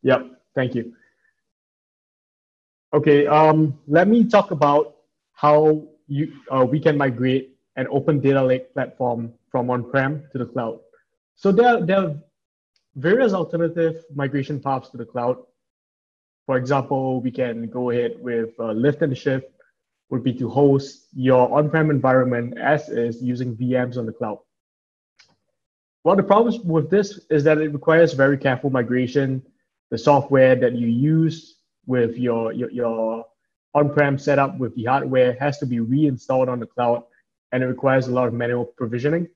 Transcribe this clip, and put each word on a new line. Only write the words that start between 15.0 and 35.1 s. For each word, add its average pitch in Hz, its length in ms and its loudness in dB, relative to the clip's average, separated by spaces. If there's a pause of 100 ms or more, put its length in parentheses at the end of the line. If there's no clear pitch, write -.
cloud. 123 320 -4 (1080)
For 131 100 -2
example, 131 640 -2
we 123 100 -4
can 117 380 -6
go 123 220 -6
ahead 120 280 -2
with, 117 400 -4
uh, 113 140 -6
lift 139 300 0
and 139 140 -2
shift 131 300 -4 (640)
would 131 120 -4
be 127 120 -2
to 123 140 -6
host 139 680 2
your 127 420 4
on-prem 151 340 2
environment 127 680 0
as 147 300 0
is 117 340 -4
using 123 340 -6
V 123 160 -4
Ms 123 240 -2
on 120 80 -6
the 110 80 -8
cloud. 107 260 -8 (1700)
Well, 175 120 4
the 190 60 2
problem 202 440 2
with 160 240 0
this 196 300 -2 (100)
is 151 140 2
that 156 140 4
it 156 140 -2
requires 160 400 4
very 135 240 2
careful 135 320 -2
migration. 127 720 -2 (480)
The 117 60 -6
software 131 600 4
that 123 180 0
you 120 140 -2
use 156 680 0 (300)
with 123 320 0
your, 117 340 -2
your, 120 180 -6
your 113 560 -4 (480)
on-prem 143 440 0
setup 139 400 0
with 123 160 -6
the 117 100 -8
hardware 127 560 0